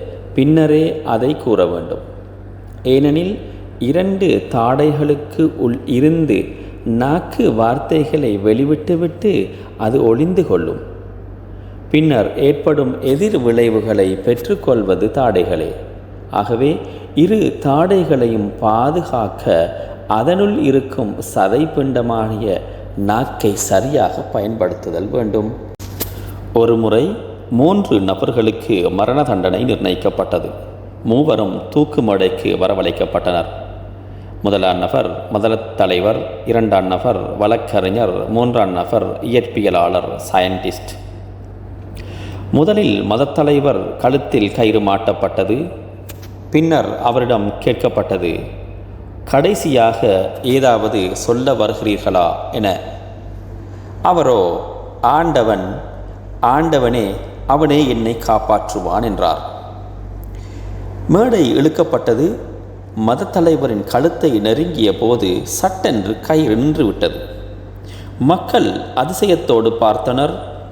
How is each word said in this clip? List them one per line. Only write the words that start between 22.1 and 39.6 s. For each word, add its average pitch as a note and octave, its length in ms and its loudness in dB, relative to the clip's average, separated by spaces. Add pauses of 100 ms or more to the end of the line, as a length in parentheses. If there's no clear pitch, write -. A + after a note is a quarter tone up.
நாக்கை G#2 600 0
சரியாக A2+ 640 0
பயன்படுத்துதல் G#2 880 -4
வேண்டும். A2 460 -2 (1000)
ஒரு A#2 220 4
முறை A2+ 560 0 (180)
மூன்று C#3 500 4
நபர்களுக்கு F#2+ 880 0
மரண A2+ 320 2
தண்டனை F#2+ 420 0
நிர்ணயிக்கப்பட்டது. F#2 840 0 (540)
மூவரும் A2+ 680 2
தூக்கு D3 320 0
மேடைக்கு F#2+ 540 2
வரவழைக்கப்பட்டனர். F2+ 880 0 (1000)
முதலாம் F#2+ 340 2
நபர் F2+ 560 -2
மதரத் G#2+ 420 0
தலைவர், F#2+ 560 2 (160)
இரண்டாம் G#2+ 400 4
நபர் F#2 500 0
வழக்கறிஞர், G2+ 920 0
மூன்றாம் A2+ 440 2
நபர் F#2+ 520 -2
இயற்பியலாளர், F2+ 960 2 (120)